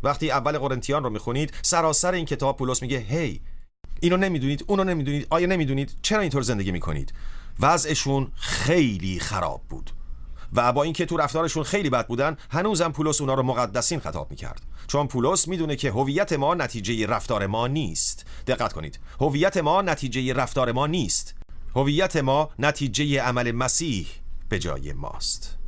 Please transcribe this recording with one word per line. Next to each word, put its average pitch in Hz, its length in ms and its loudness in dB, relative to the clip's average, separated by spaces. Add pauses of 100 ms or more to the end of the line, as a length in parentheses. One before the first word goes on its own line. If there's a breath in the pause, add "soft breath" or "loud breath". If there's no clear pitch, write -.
وقتی 143 280 0
اول 139 280 2
قرنتیان 131 460 0
رو 123 60 0
می‌خونید، 120 520 -2
سراسر 170 520 4
این 170 100 0
کتاب 135 320 0
پولس 127 260 0
میگه: 131 160 -2
"هی، 120 420 -2 (600 soft breath)
اینو 175 160 6
نمی‌دونید، 147 500 0
اونو 190 180 2
نمی‌دونید، 147 460 0
آیا 170 160 4
نمی‌دونید؟ 143 560 0
چرا 214 180 2
اینطور 139 220 0
زندگی 101 300 0
می‌کنید؟" 78 400 -2 (480 loud breath)
وضعشون 143 760 2
خیلی 104 840 2
خراب 82 500 -2
بود. - 220 -8 (600 loud breath)
و 123 200 4
با 143 100 2
اینکه 160 240 0
تو 170 100 -2
رفتارشون 156 460 0
خیلی 180 280 0
بد 120 160 2
بودن، 139 300 0 (140 loud breath)
هنوزم 170 420 2
پولس 151 280 2
اونا 131 140 0
رو 131 80 2
مقدسین 123 580 0
خطاب 78 300 -6
می‌کرد. - 320 -10 (240 loud breath)
چون 143 200 2
پولس 143 420 2
می‌دونه 165 280 -2
که 135 140 0
هویت 139 420 0
ما 147 220 2
نتیجهٔ 117 520 -2
رفتار 104 400 0
ما 110 200 0
نیست. 131 600 -2 (200 loud breath)
دقت 123 260 0
کنید. 76 280 -8 (200 loud breath)
هویت 151 360 4
ما 170 260 4
نتیجهٔ 131 500 0
رفتار 127 400 2
ما 131 140 2
نیست. 156 480 0 (420)
هویت 147 400 2
ما 139 420 2
نتیجهٔ 139 640 2
عمل 123 300 2
مسیح 123 540 0 (420)
به 101 100 0
جای 71 340 -4
ماست. - 760 -4